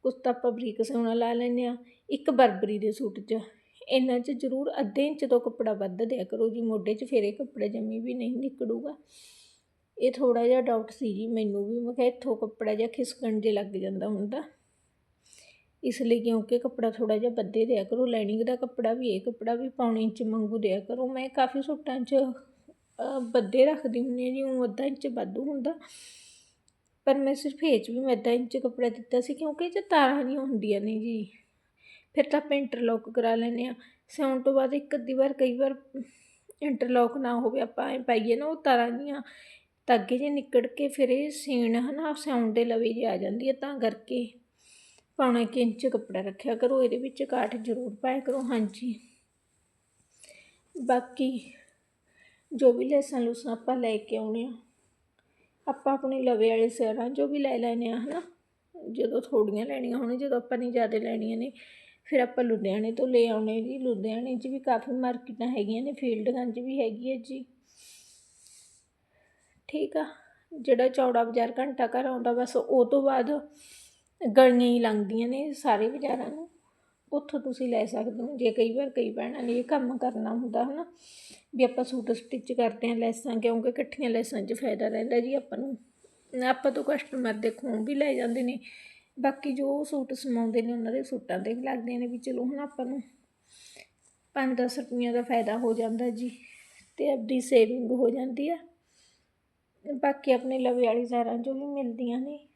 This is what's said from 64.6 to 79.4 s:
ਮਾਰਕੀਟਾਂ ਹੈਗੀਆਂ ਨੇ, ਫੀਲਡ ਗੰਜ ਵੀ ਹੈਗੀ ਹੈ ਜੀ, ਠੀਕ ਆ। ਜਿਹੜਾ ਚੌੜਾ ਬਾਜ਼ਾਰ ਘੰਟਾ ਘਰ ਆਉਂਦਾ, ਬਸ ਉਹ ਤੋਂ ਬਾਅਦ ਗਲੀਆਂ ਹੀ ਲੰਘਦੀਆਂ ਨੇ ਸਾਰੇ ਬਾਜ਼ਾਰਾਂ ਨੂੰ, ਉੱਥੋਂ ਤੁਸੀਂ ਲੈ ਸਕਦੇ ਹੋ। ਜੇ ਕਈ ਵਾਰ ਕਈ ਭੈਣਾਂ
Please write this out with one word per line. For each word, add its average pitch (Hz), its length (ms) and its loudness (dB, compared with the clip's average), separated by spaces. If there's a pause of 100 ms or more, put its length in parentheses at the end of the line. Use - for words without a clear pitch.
ਮਾਰਕੀਟਾਂ 247 540 -4
ਹੈਗੀਆਂ 226 340 -2
ਨੇ, 285 100 -4
ਫੀਲਡ 233 380 0
ਗੰਜ 247 300 -2
ਵੀ 269 200 -2
ਹੈਗੀ 233 300 -2
ਹੈ 269 80 -2
ਜੀ, 254 260 -12 (2250)
ਠੀਕ - 280 -4
ਆ। 311 80 0 (480)
ਜਿਹੜਾ 254 360 4
ਚੌੜਾ 254 360 4
ਬਾਜ਼ਾਰ 233 340 0
ਘੰਟਾ 262 300 -2
ਘਰ 254 180 -2
ਆਉਂਦਾ, 247 260 0
ਬਸ 247 240 0
ਉਹ 254 280 4
ਤੋਂ 277 180 4
ਬਾਅਦ 262 280 4 (920)
ਗਲੀਆਂ 247 480 8
ਹੀ 240 120 6
ਲੰਘਦੀਆਂ 220 480 0
ਨੇ 277 260 -2
ਸਾਰੇ 220 340 2
ਬਾਜ਼ਾਰਾਂ 254 420 -4
ਨੂੰ, 311 180 -12 (640)
ਉੱਥੋਂ 285 280 -4
ਤੁਸੀਂ 262 280 -4
ਲੈ 226 180 2
ਸਕਦੇ 226 360 -4
ਹੋ। 277 140 -6
ਜੇ 240 160 2
ਕਈ 226 200 2
ਵਾਰ 269 180 0
ਕਈ 233 200 0
ਭੈਣਾਂ 240 320 -6